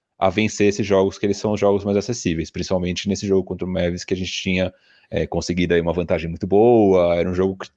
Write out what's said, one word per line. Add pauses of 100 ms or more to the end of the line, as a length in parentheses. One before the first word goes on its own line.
(160)
a
vencer
esses
jogos,
que
eles
são
os
jogos
mais
acessíveis,
principalmente
nesse
jogo
contra
o
Mavericks,
que
a
gente
tinha, (380)
é,
conseguido
aí
uma
vantagem
muito
boa,
era
um
jogo
que